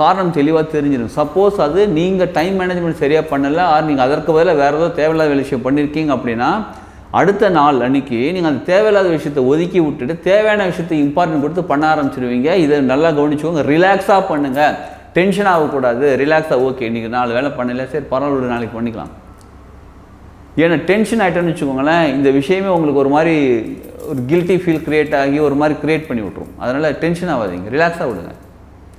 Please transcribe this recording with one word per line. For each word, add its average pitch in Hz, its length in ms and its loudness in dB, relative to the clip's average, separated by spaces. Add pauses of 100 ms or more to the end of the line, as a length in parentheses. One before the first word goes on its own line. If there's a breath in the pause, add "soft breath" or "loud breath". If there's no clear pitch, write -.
காரணம் 175 340 0
தெளிவா 156 240 2 (140)
தெரிஞ்சிடும். 143 420 -2
சப்போஸ் 190 480 0
அது 151 160 0 (160)
நீங்க 180 260 0 (140)
டைம் 175 240 0
மேனேஜ்மெண்ட் 175 420 -2
சரியா 151 180 2 (120)
பண்ணல, 139 280 0 (120)
or 156 160 4
நீங்க 139 180 0
அதற்கு 156 300 0
பதிலா 170 260 4
வேற 143 160 4
ஏதோ 170 180 0
தேவையில்லாத 156 460 2
விஷயம் 131 240 -4
பண்ணிருக்கீங்க 147 500 0
அப்படின்னா 117 320 -2 (720 loud breath)
அடுத்த 196 380 2
நாள் 143 280 4
அன்னைக்கு 135 320 -2 (160)
நீங்க 175 160 -2
அந்த 135 200 -2
தேவையில்லாத 202 460 4
விஷயத்தை 143 360 -2
ஒதுக்கி 170 320 2
விட்டுட்டு 143 320 -4 (120)
தேவையான 208 420 2
விஷயத்தை 170 340 -4
இம்பார்ட்டன்ட் 156 400 0
கொடுத்து 165 260 -2
பண்ண 147 220 2
ஆரம்பிச்சிடுவீங்க. 135 580 -2 (140)
இதை 147 160 2 (120)
நல்லா 156 260 2
கவனிச்சுக்கோங்க. 151 540 0
ரிலாக்ஸா 190 460 4 (140)
பண்ணுங்க, 143 300 -2 (540 loud breath)
டென்ஷன் 190 380 2
ஆகக்கூடாது. 139 520 0 (160)
ரிலாக்ஸா, 156 340 2 (120)
ஓகே 127 220 -4
இன்னைக்கு 113 260 -6
நாலு 123 220 -2
வேலை 139 200 -2
பண்ணல, 123 240 -4 (100)
சரி 151 200 -6
பரவாயில்ல 139 260 0
விடு, 123 160 -2
நாளைக்கு 117 240 -6
பண்ணிக்கலாம். 110 340 -8 (1500)
ஏன்னா 165 160 4 (100)
டென்ஷன் 214 360 2
ஆயிட்டோன்னு 175 280 0
வச்சுக்கோங்களேன், 151 640 0
இந்த 139 240 2
விஷயமே 190 380 0
உங்களுக்கு 147 280 2
ஒரு 135 120 2
மாதிரி 165 200 2 (720)
ஒரு 139 220 -4
கில்ட்டி 175 320 2
ஃபீல் 160 240 -2
கிரியேட் 151 340 0
ஆகி 139 180 0 (100)
ஒரு 139 120 0
மாதிரி 151 240 2
கிரியேட் 156 240 -2
பண்ணி 117 160 -4
விட்ரும். 87 260 -12 (140)
அதனால 143 260 -2 (140)
டென்ஷன் 170 300 -4
ஆகாதீங்க, 98 420 -6
ரிலாக்ஸா 170 340 0
விடுங்க. 90 240 -10 (640 loud breath)